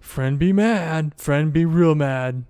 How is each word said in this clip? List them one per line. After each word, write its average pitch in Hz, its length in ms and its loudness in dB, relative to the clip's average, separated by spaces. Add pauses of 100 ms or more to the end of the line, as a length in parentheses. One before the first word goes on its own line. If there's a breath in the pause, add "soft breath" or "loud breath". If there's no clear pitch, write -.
friend 135 380 -4
be 180 140 2
mad, 175 640 0
friend 151 360 -2
be 165 120 2
real 165 300 4
mad. 131 540 -4